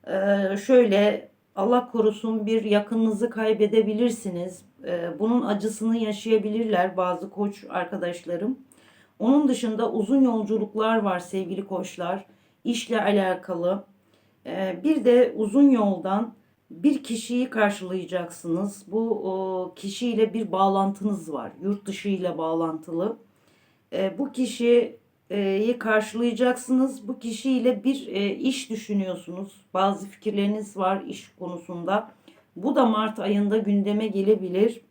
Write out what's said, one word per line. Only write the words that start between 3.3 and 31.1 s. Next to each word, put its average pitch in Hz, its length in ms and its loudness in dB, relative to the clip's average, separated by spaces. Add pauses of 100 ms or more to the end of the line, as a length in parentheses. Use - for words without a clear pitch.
E, 170 340 -6
bunun 233 220 2
acısını 220 560 -2
yaşayabilirler 214 1000 0
bazı 180 320 -2
koç 202 400 -4
arkadaşlarım. 175 920 -6 (600)
Onun 277 280 4
dışında 226 440 0
uzun 226 300 2
yolculuklar 220 760 2
var 196 220 0
sevgili 185 480 -6
koçlar. 185 580 -6 (380)
İşle 233 380 -2
alakalı. 185 840 0 (600)
E, 180 380 -4
bir 294 220 2
de 247 300 6
uzun 220 340 6
yoldan 202 640 2 (380)
bir 254 320 0
kişiyi 247 460 -4
karşılayacaksınız. 185 1400 -2
Bu, 226 220 -2
o, 185 680 -4
kişiyle 214 580 -2
bir 220 180 -4
bağlantınız 196 840 0
var. 120 180 -8 (100)
Yurt 202 240 -4
dışı 196 240 -8
ile 180 280 -2
bağlantılı. 165 800 -2 (760)
E, 185 240 -2
bu 269 140 -4
kişiyi 226 1500 0
karşılayacaksınız. 240 1300 0
Bu 254 120 -8
kişiyle 233 640 0
bir, 269 240 -2
e, 202 280 -2
iş - 340 -4
düşünüyorsunuz. 196 1040 -6
Bazı 190 340 0
fikirleriniz 208 680 -4
var 196 300 0
iş - 320 -14